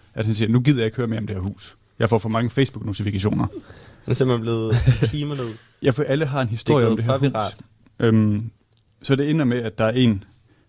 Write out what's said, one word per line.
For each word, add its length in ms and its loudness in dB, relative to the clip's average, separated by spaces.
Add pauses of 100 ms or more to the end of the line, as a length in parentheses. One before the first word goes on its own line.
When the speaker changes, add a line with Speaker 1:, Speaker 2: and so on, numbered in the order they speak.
(140)
Speaker 1:
at 120 -4
han 100 0
siger, 140 0
"Nu 100 4
gider 200 2
jeg 60 0
ikke 120 -4
høre 100 -2
mere 120 -4
om 80 -8
det 80 -6
her 80 -6
hus. 340 -10 (220)
Jeg 100 2
får 80 2
for 120 -2
mange 200 0
Facebook-notifikationer." 960 -2 (580)
Speaker 2:
Han 80 -4
er 20 2
simpelthen 280 2
blevet 340 -2 (160)
Speaker 1:
<laughs> 200 0
Speaker 2:
kimet 260 -6
ned. 120 -8 (320)
Speaker 1:
Ja, 80 2
for 140 0
alle 220 0
har 160 -2
en 60 -2
historie 380 2
Speaker 2:
Det 20 2
er 40 2
Speaker 1:
om 60 2
det 80 -2
her 120 0
Speaker 2:
gået 140 2
for 80 -4
Speaker 1:
hus. 140 -4 (460)
Speaker 2:
viralt. 160 4
Speaker 1:
Øhm, 360 2 (500)
så 140 0
det 140 0
ender 160 2
med, 120 2
at 200 -6
der 80 2
er 60 2
en, 320 2 (460)